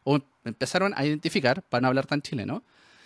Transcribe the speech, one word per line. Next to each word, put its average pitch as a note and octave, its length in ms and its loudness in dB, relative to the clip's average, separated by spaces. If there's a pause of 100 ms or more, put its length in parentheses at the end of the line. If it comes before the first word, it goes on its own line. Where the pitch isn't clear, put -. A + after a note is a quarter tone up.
o C#3+ 160 4 (240)
empezaron F3+ 520 -2
a C#3 80 0
identificar, D3+ 580 0
para - 200 -2
no C3 60 4
hablar C3+ 180 2
tan D3 160 -2
chileno, B2+ 400 -6 (440)